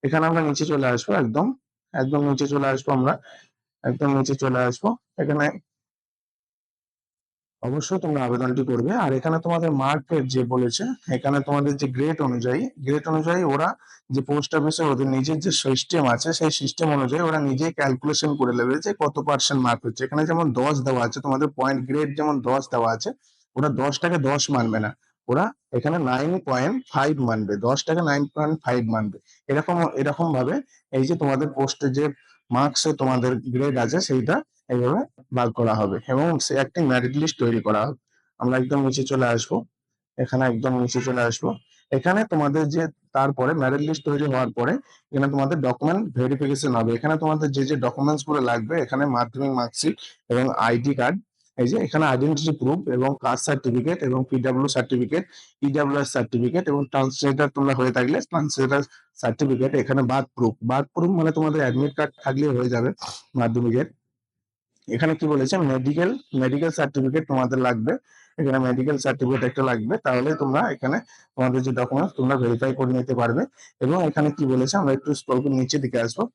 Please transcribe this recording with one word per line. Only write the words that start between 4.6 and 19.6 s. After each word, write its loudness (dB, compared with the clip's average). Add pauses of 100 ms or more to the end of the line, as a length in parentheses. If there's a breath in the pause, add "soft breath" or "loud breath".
আসবো। -2 (340)
এখানে 0 (2250)
অবশ্যই -4
তোমরা 0
আবেদনটি 0
করবে। 0 (120)
আর 2
এখানে 0 (100)
তোমাদের 0 (120)
মার্কের 0 (100)
যে 2 (120)
বলেছে, 0 (320)
এখানে 0 (100)
তোমাদের 0
যে -2 (100)
গ্রেড 0
অনুযায়ী, 0 (240)
গ্রেড 0
অনুযায়ী 0 (100)
ওরা 2 (460 loud breath)
যে 2 (100)
পোস্ট 0
অফিসে 0 (100)
ওদের 0
নিজের 0
যে 0 (140)
সিস্টেম 0 (120)
আছে, -2 (100)
সেই 2
সিস্টেম -2
অনুযায়ী 0
ওরা 0 (100)
নিজেই 0
ক্যালকুলেশন 0 (100)
করে 2
নেবে 2 (100)
যে -2 (120)
কত 0 (120)
পার্সেন্ট 0